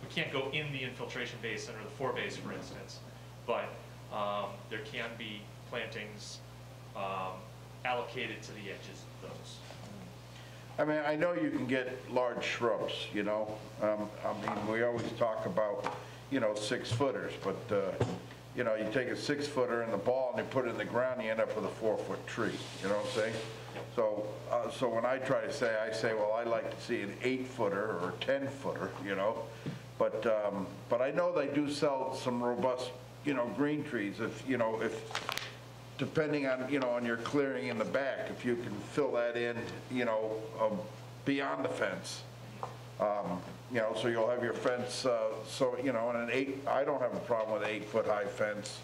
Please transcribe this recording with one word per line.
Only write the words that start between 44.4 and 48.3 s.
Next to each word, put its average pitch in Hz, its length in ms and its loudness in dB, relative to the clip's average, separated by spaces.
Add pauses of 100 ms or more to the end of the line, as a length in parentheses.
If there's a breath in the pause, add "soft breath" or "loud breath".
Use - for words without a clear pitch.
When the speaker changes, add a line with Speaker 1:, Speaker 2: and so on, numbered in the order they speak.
Speaker 2:
your 113 100 2
fence, 120 540 0
uh, 113 220 4 (180)
so, 127 360 2
you 139 80 2
know, 117 200 2
and 117 80 2
an 117 120 0
eight, 131 360 2
I 120 160 4
don't 143 180 2
have 113 140 2
a 95 60 -2
problem 110 380 2
with 104 80 0
an - 20 2
eight-foot-high 107 560 2
fence. 104 580 -2